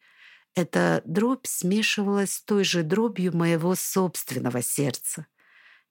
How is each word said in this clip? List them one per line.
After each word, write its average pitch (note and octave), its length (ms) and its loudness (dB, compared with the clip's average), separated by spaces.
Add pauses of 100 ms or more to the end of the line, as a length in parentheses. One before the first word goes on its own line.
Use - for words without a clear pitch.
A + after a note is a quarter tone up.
(560)
Эта F3 500 2
дробь A#3+ 400 0
смешивалась G3+ 880 0
с - 80 -8
той G3+ 220 2
же F3 200 2
дробью F#3 520 0
моего E3+ 400 2
собственного B2+ 840 -2
сердца. - 680 -4 (640)